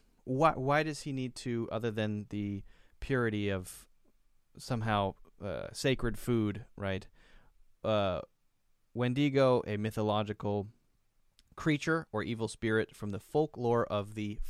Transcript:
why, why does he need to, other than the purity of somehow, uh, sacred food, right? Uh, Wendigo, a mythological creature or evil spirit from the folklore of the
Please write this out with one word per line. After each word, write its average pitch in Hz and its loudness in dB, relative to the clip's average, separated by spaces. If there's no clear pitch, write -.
why, 143 4
why 143 2
does 156 -4
he 151 -8
need 131 -4
to, 117 -2
other 113 -2
than 107 -2
the 101 -4
purity 110 0
of 95 -6
somehow, 107 0
uh, 65 -6
sacred 120 0
food, 107 0
right? 95 -4
Uh, 98 2
Wendigo, 131 4
a 104 -2
mythological 104 0
creature 160 0
or 107 0
evil 110 -2
spirit 110 0
from 104 -8
the 95 -6
folklore 120 0
of 104 -4
the 104 -6